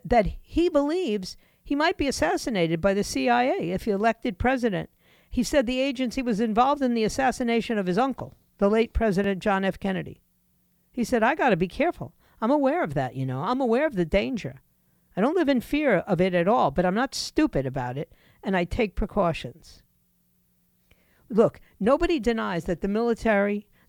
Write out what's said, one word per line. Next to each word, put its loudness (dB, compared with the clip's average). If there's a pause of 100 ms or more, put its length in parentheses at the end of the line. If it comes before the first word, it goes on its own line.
that 4 (140)
he 0
believes -2 (260)
he -4
might 0
be 0
assassinated 0
by 2
the 0
C -2
I 4
A -2
if -4
he -2
elected -2
president. 0 (400)
He 0
said 2
the -2
agency -2
was 0
involved 2
in 2
the 0
assassination 0
of -2
his 0
uncle, -4 (220)
the 4
late 2
President 0
John 0
F. -2
Kennedy. -6 (680)
He -4
said, 0
"I 2
gotta 2
be 0
careful. -2 (260)
I'm 0
aware 2
of -4
that, -2
you -4
know. -4
I'm -2
aware 2
of -4
the 0
danger. -2 (560)
I -2
don't 2
live 2
in 2
fear 2
of 0
it 2
at 2
all, 2
but 0
I'm 0
not -2
stupid 0
about -6
it, -10 (280)
and -2
I 2
take -2
precautions." -4 (1400)
Look, 2 (180)
nobody 2
denies -2
that -4
the -4
military, 0 (220)